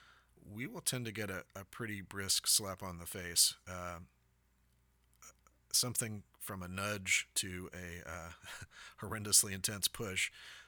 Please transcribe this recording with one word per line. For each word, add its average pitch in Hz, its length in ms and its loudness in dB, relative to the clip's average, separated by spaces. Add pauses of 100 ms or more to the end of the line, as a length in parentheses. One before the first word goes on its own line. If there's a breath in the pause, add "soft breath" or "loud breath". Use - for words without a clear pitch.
(540 loud breath)
we 117 140 -6
will 220 140 -10
tend 123 240 0
to 110 60 -2
get 104 180 -2
a, 92 140 -2 (120)
a 98 100 -10
pretty 104 360 -4
brisk 95 460 0
slap 95 360 4
on 90 160 -4
the 87 60 -10
face. 87 500 4 (140)
Uh, 87 300 -4 (1700)
something 110 520 4 (160)
from 95 240 -4
a 87 40 -4
nudge 95 680 2
to 92 380 -2
a, 87 360 -8
uh, 85 220 -8 (680 loud breath)
<laughs> - 0 -
horrendously 104 500 4
intense 98 360 0
push 95 440 0 (360 loud breath)